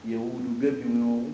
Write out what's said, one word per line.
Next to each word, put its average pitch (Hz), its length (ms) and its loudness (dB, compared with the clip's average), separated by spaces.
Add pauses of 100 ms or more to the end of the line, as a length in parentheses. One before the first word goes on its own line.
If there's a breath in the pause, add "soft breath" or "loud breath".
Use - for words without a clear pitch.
Yahudu 117 560 -2
gabi 131 240 2
wuyo. 120 500 2